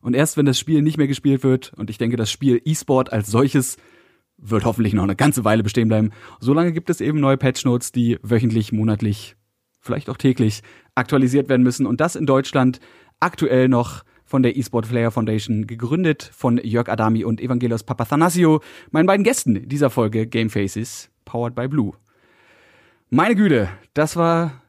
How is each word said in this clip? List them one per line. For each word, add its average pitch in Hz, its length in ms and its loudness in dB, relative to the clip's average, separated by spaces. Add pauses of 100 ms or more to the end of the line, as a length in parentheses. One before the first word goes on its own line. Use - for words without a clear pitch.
Und 123 140 -4
erst 143 220 0
wenn 147 100 2
das 131 120 2
Spiel 151 240 2
nicht 151 160 0
mehr 147 80 2
gespielt 139 380 0
wird, 131 320 0
und 101 120 -8
ich 107 100 -10
denke, 120 180 -2
das 110 160 -2
Spiel 127 320 2
E-Sport 139 480 0
als 104 160 -2
solches 127 480 0 (640)
wird 107 280 -2
hoffentlich 110 260 0
noch 98 120 0
eine 98 120 -2
ganze 135 300 0
Weile 110 160 2
bestehen 113 260 0
bleiben, 107 220 2 (300)
solange 160 320 0
gibt 165 180 -6
es 165 100 -2
eben 151 200 -2
neue 135 180 2
Patch - 260 -2
Notes, 120 260 0
die 117 320 0
wöchentlich, 113 480 0
monatlich, 107 640 -2 (460)
vielleicht - 300 -6
auch - 80 -10
täglich 117 420 0 (340)
aktualisiert 131 540 0
werden 127 140 4
müssen. 123 240 2
Und 123 160 0
das 170 140 -2
in 156 100 -4
Deutschland 131 540 0 (380)
aktuell 131 500 2
noch 120 360 -2 (220)
von 131 160 0
der 123 160 2
eSport 113 320 -4
Player 117 200 0
Foundation, 110 560 -2
gegründet 143 680 -2
von 120 260 0
Jörg 117 280 -2
Adami 110 340 0
und 113 160 -2
Evangelos 120 420 -2
Papathanasiou, 156 760 2 (320)
meinen 160 160 2
beiden 196 180 4
Gästen 120 460 0
dieser 143 180 2
Folge 110 380 0
Game 113 240 -2
Faces, 104 580 -6 (160)
powered 117 300 -6
by 123 120 -6
Blue. 131 280 -2 (1120)
Meine 190 280 2
Güte, 139 340 2 (240)
das 151 220 -2
war 165 520 0